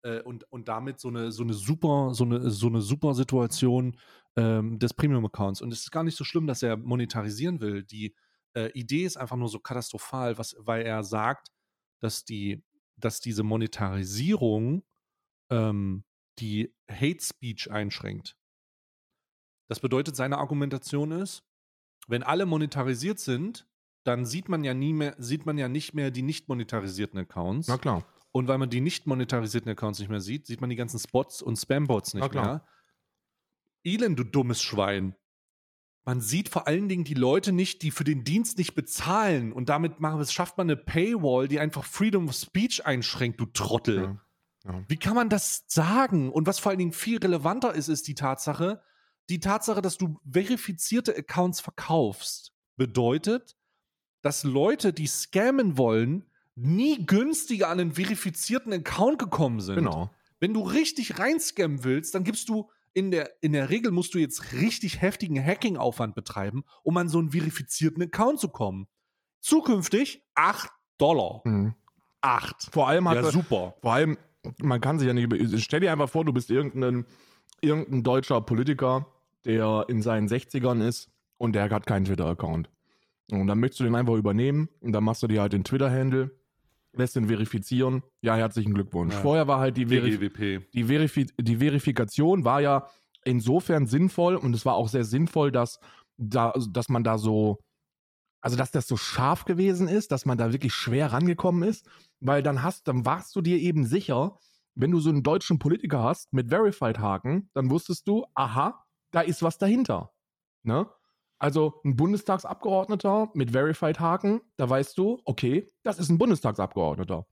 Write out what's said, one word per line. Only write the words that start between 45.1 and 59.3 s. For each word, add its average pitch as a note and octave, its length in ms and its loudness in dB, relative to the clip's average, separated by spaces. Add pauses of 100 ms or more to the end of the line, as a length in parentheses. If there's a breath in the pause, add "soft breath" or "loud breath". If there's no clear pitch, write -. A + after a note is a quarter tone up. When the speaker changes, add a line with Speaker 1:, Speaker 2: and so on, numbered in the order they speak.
Speaker 1:
man A#3 140 2
das - 400 -2
sagen? F3 600 2
Und D#3 160 0
was F#3+ 120 0
vor G3+ 120 0
allen F#3+ 80 0
Dingen E3+ 140 0
viel A3+ 260 -4
relevanter F#3 560 0
ist, D3+ 140 -4
ist D3+ 200 -4
die C#3+ 60 -8
Tatsache, D3 680 -4 (480 soft breath)
die F3 100 -2
Tatsache, G3+ 420 0
dass F#3 140 -2
du D#3+ 220 -4 (120)
verifizierte G#3 840 0
Accounts F3+ 440 0
verkaufst, - 920 -2 (240)
bedeutet, C3+ 800 0 (680)
dass C#3+ 220 -2
Leute, E3+ 480 2
die D3+ 140 -4
scammen A3 720 0
wollen, A#2+ 460 2 (300)
nie G3 500 0
günstiger G#3+ 640 2
an F3+ 120 0
einen E3 120 0
verifizierten G3+ 800 -4
Account G3 460 2
gekommen D3 420 0